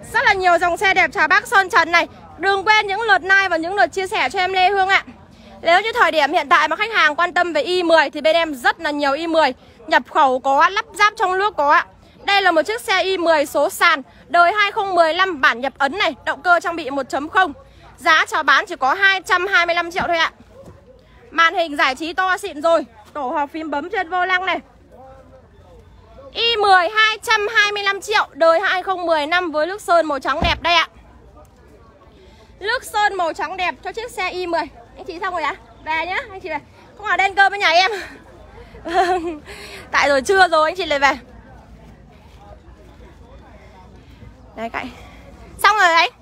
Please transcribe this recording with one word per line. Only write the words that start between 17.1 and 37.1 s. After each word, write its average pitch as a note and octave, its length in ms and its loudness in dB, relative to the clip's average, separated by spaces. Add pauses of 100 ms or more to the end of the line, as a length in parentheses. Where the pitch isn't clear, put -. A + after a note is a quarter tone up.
không. F#4 240 0 (440)
Giá E4+ 280 2
chào F4 180 -4
bán D4 220 2
chỉ F4 100 -10
có C4 180 0
hai G4 280 2
trăm F#4 260 0
hai F4+ 180 2
mươi E4+ 100 -2
lăm E4+ 160 -4
triệu F4 160 -4
thôi E4+ 100 0
ạ. D#4+ 140 0 (1000)
Màn E4 240 2
hình E4 220 -2
giải C4+ 180 0
trí D#4+ 180 -8
to F#4+ 240 0
xịn E4 240 -10
rồi, D#4+ 240 2 (280)
tổ C4+ 160 -6
hợp D4 240 -4
phím D#4+ 180 -8
bấm D4 180 -6
trên F#4 200 -6
vô F4+ 160 -2
lăng F#4 200 -2
này. E4 140 -4 (1700)
I A#4 240 -2
mười G4 340 4
hai A4 340 2
trăm G#4+ 320 0
hai G#4 160 2
mươi G#4 120 -6
lăm G4 180 -2
triệu, G#4 300 -2
đời E4 280 4
hai F#4 240 -2
không F4+ 220 -4
mười D#4 220 0
lăm F4 240 -2
với D4+ 160 -2
lướt G4+ 140 -10
sơn E4+ 240 2
màu C#4+ 140 -4
trắng D4 240 -4
đẹp D#4+ 180 -2
đây E4 120 0
ạ. D#4+ 140 2 (1700)
Lướt A#4+ 240 -4
sơn G#4 300 0
màu F4 200 -2
trắng F#4 240 -8
đẹp F4 260 -4
cho F#4 80 -8
chiếc A4+ 200 -10
xe F#4 180 -6
I F4+ 180 -8
mười. E4 160 -2 (340)
Anh F#4 80 -18
chị D#4+ 160 -12
xong F#4+ 120 -6
rồi E4 100 -4
ạ? D4+ 120 -4 (300)
Về D#4+ 200 -4
nhá, F#4 120 -6 (140)
anh F#4+ 80 -16
chị F#4 100 -14
về. D#4 80 -6 (400)
Không, G#4 80 -16
ở F4+ 120 0